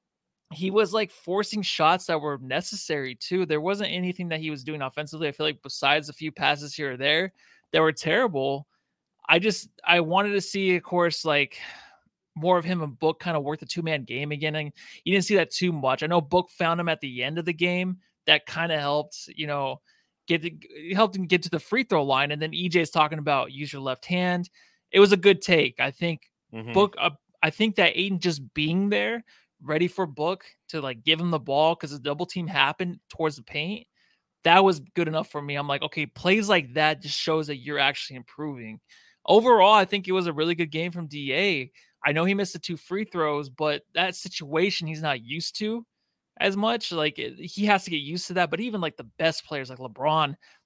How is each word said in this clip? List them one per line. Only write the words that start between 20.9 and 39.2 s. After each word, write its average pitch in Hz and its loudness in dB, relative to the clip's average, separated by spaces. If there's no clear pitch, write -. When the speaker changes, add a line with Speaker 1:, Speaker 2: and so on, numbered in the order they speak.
Speaker 1:
helped 196 2
him 185 -4
get 175 2
to 175 -10
the 165 -4
free 240 -2
throw 156 2
line, 139 2
and 151 -6
then 156 -4
E 180 -4
J's 165 2
talking 151 2
about 139 0
use 139 -10
your 139 -10
left 131 -6
hand. 180 0
It 196 8
was 202 10
a 208 8
good 185 6
take. 147 2
I 135 0
think 165 -6
Speaker 2:
Mm-hmm. 113 -8
Speaker 1:
Book, 196 4
uh, 170 0
I 156 2
think 214 0
that - 4
Ayton 190 -2
just 147 -4
being 170 0
there, 214 -2
ready 156 0
for 180 -4
Book 151 -4
to, 160 -6
like, 127 -8
give 160 2
him 175 0
the 160 2
ball 147 2
'cause 143 -12
the 147 -10
double 147 -4
team 175 -6
happened 165 -2
towards 156 -2
the 135 -18
paint, 156 -8
that 180 8
was 175 4
good 160 -4
enough 156 -4
for 147 -8
me. 143 -6
I'm 143 -4
like, 139 -2
"Okay, 151 -4
plays 202 0
like 147 2
that 151 2
just 143 -6
shows 160 0
that 147 -8
you're 151 -6
actually 139 -2
improving." 123 -12